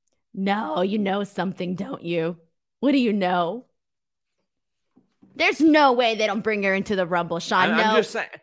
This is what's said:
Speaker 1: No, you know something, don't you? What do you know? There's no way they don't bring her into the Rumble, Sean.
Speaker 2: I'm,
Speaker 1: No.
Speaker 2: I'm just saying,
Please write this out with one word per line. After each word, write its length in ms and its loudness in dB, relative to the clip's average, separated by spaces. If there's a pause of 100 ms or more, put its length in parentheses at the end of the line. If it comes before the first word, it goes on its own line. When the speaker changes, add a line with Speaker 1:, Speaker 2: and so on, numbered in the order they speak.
(340)
Speaker 1:
No, 480 -4
you 180 0
know 240 -2
something, 520 -6
don't 280 -10
you? 320 -2 (460)
What 100 2
do 60 4
you 160 2
know? 520 -2 (1700)
There's 220 0
no 340 6
way 220 2
they 120 0
don't 160 -2
bring 200 -2
her 100 2
into 220 -2
the 100 0
Rumble, 340 -2
Sean. 320 0
Speaker 2:
I'm, 60 0
Speaker 1:
No. 60 4
Speaker 2:
I'm 140 2
just 140 0
saying, 160 -6 (160)